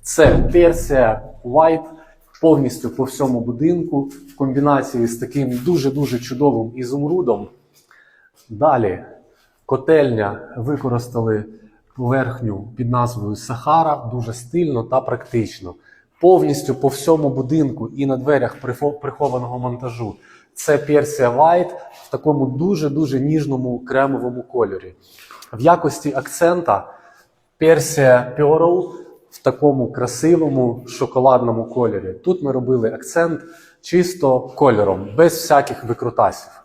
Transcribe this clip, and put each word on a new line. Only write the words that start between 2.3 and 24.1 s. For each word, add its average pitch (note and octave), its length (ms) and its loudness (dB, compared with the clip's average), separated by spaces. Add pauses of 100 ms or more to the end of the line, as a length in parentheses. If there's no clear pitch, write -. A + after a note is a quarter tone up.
повністю C3 500 2
по C3 140 -2
всьому B2+ 360 -2
будинку, C#3 600 -2
в - 340 -14
комбінації C3+ 720 0
з A#2 100 -4
таким B2 480 -4
дуже-дуже C3+ 540 0
чудовим A#2+ 580 0
ізумрудом. C3 720 -2 (1000)
Далі A2+ 560 0 (640)
котельня, B2+ 920 0
використали A#2+ 880 -2 (520)
поверхню A#2+ 800 -4
під B2 140 -4
назвою A2+ 460 -2
Сахара, D3 760 -2
дуже A#2 200 -8
стильно D3 500 -4
та B2+ 180 0
практично. G#2+ 760 -6 (460)
Повністю D3+ 540 2
по C3+ 140 0
всьому D3+ 420 0
будинку B2+ 580 -2
і C#3 180 -6
на C3+ 100 -2
дверях B2 440 -2
прихо-, C#3+ 320 -4
прихованого B2+ 680 -6
монтажу A#2+ 560 -8 (420)
це D3+ 200 0
Persia C#3 600 2
White E3+ 340 4 (360)
в - 40 -16
такому C#3 360 0
дуже-дуже C#3+ 720 -2
ніжному C3+ 580 -2
кремовому B2+ 640 -2